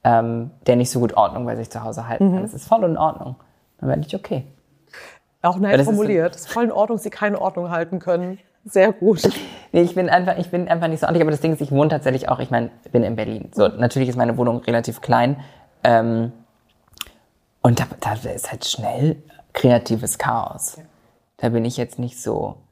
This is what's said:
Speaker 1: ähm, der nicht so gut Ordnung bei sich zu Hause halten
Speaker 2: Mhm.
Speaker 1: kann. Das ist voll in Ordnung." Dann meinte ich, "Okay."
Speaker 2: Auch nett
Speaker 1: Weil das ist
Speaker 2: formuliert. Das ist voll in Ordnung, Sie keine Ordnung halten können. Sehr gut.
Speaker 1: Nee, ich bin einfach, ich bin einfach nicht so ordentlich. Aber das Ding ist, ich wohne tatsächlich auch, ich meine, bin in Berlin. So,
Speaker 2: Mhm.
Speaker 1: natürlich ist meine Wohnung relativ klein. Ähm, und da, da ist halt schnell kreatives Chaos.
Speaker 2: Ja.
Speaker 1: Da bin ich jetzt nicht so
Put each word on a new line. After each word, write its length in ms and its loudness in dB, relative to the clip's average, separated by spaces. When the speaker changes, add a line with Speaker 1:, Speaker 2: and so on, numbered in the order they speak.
Speaker 1:
ähm, 480 2
der 100 6
nicht 140 2
so 100 -2
gut 160 0
Ordnung 300 2
bei 100 -6
sich 140 -10
zu 140 -12
Hause 240 -10
halten 220 2
Speaker 2:
Mhm. 40 2
Speaker 1:
kann. 100 -2
Das 100 -10
ist 140 -16
voll 160 4
in 140 0
Ordnung." 380 -4
Dann 100 -4
meinte 180 -2
ich, 80 -8
"Okay." 280 -6
Speaker 2:
Auch 140 0
nett 140 0
Speaker 1:
Weil 60 6
das 100 4
ist 60 2
Speaker 2:
formuliert. 400 2
Das 80 -20
ist 100 -18
voll 140 0
in 60 0
Ordnung, 260 0
Sie 140 -8
keine 280 -2
Ordnung 300 -4
halten 300 -4
können. 400 -2
Sehr 260 4
gut. 300 2
Speaker 1:
Nee, 100 6
ich 140 2
bin 140 0
einfach, 280 2
ich 140 -6
bin 160 -2
einfach 220 0
nicht 100 -4
so 60 0
ordentlich. 160 2
Aber 100 4
das 80 -2
Ding 140 0
ist, 80 -4
ich 100 -4
wohne 180 4
tatsächlich 380 -2
auch, 120 0
ich 120 -6
meine, 180 0
bin 120 4
in 120 -2
Berlin. 380 -6
So, 160 4
Speaker 2:
Mhm. 100 -6
Speaker 1:
natürlich 300 0
ist 80 -6
meine 200 0
Wohnung 220 0
relativ 400 -2
klein. 380 2
Ähm, 480 2
und 180 4
da, 60 -2
da 120 -4
ist 220 -10
halt 140 -12
schnell 580 -2
kreatives 640 2
Chaos. 600 -6
Speaker 2:
Ja. 60 -20
Speaker 1:
Da 120 -2
bin 160 0
ich 120 -4
jetzt 220 -8
nicht 220 -8
so 340 -6